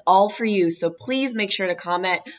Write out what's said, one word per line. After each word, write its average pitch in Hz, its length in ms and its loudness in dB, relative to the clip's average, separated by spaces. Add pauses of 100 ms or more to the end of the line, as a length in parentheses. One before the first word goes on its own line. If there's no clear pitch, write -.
all 208 220 6
for - 160 -6
you, 190 260 2
so 170 180 -2
please 254 460 -4
make 208 160 -2
sure 190 160 -2
to 175 80 -2
comment 180 460 -2 (180)